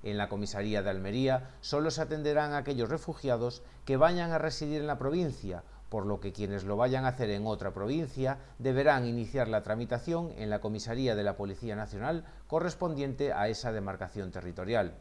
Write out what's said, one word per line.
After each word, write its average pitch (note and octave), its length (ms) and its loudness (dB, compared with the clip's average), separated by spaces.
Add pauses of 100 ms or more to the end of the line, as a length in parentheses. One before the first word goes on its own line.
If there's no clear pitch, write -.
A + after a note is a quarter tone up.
En G#2 140 -4
la G2+ 140 0
comisaría G2+ 520 0
de G2 60 2
Almería B2+ 600 0 (100)
solo D3+ 300 0
se D3 100 -4
atenderán D3+ 540 2
a C#3+ 40 2
aquellos C3 300 0
refugiados B2+ 760 0 (220)
que C3+ 140 2
vayan E3+ 340 6
a D#3+ 60 2
residir D3+ 420 0
en D3 60 -2
la D3 100 0
provincia, B2+ 640 -2 (280)
por G#2 160 0
lo G2+ 140 0
que G2 120 -4
quienes G2 320 -2
lo G#2 140 0
vayan C3 260 4
a B2+ 40 4
hacer B2 200 0
en G#2 180 0
otra G2 280 -2
provincia C3 640 0 (200)
deberán C3+ 460 4
iniciar A#2+ 420 0
la G#2+ 160 2
tramitación A#2+ 760 -2
en G#2+ 100 -4
la G#2 140 0
comisaría A2+ 520 0
de G#2 80 2
la G2 140 2
Policía G2+ 400 -4
Nacional A2 480 -4 (220)
correspondiente D3 880 0
a G#2 140 2
esa A2+ 240 -2
demarcación G2 580 -4
territorial. F2+ 720 -2